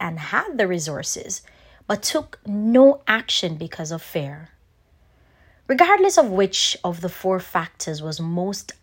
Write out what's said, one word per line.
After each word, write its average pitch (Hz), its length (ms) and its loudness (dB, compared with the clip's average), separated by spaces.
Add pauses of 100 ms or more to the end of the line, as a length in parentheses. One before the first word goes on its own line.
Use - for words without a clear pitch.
and 165 180 -6
had 233 380 -4
the 214 100 0
resources, 156 760 -8 (440)
but 208 160 -2
took - 440 -4
no 233 600 6
action 208 500 -2
because 160 360 -10
of 165 80 -8
fear. 151 480 -10 (1160)
Regardless 370 500 4
of 269 140 6
which 190 520 0
of 175 200 -6
the 180 80 -4
four 185 300 -2
factors 165 600 -6
was 156 200 -8
most 175 520 -4 (100)